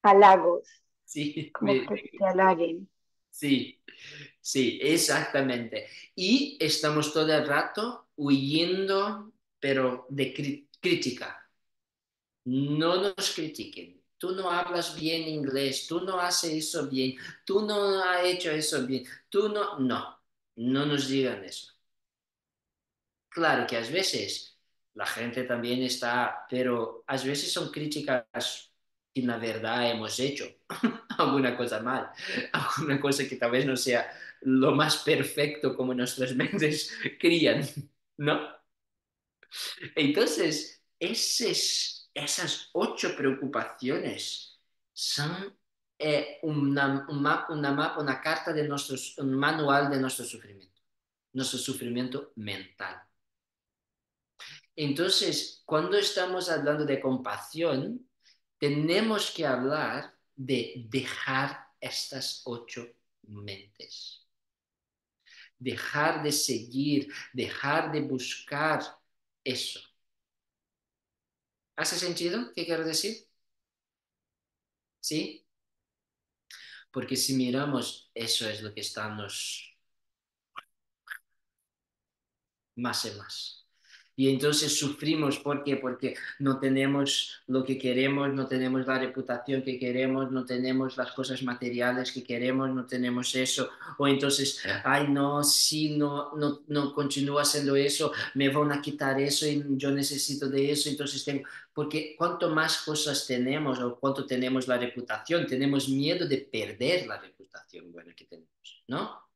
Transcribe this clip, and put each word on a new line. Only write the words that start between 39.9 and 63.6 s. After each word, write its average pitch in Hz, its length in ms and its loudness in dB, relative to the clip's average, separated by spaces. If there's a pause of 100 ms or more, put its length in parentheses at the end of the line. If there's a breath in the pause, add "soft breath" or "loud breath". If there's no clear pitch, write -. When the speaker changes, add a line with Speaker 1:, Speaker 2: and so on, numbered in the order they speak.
Speaker 2:
Entonces, 151 880 2 (160)
eses-, - 1120 -2
esas 147 600 -4
ocho 185 420 -2
preocupaciones - 1400 -4 (340)
son, 180 640 -4 (420)
eh, 151 460 0
una, 139 680 2
un 143 120 -2
ma-, 156 280 2
una 143 220 0
mapa, 156 300 0
una 135 200 -2
carta 160 320 -2
de 151 140 0
nuestros, 139 500 -6
un 135 180 0
manual 143 540 4
de 135 100 0
nuestro 127 260 -2
sufrimiento, - 560 -18 (520)
nuestro 131 260 -2
sufrimiento 123 800 -4
mental. 95 640 -10 (1700 loud breath)
Entonces, 160 920 0
cuando 175 320 2
estamos 180 520 0
hablando 151 360 0
de 135 140 0
compasión, 135 1080 -2 (500)
tenemos 170 760 0
que 160 140 -4
hablar 135 720 -2 (200)
de 127 540 -4
dejar - 800 -4 (120)
estas - 680 -8
ocho 120 420 -10 (360)
mentes. 101 1040 -16 (1300 soft breath)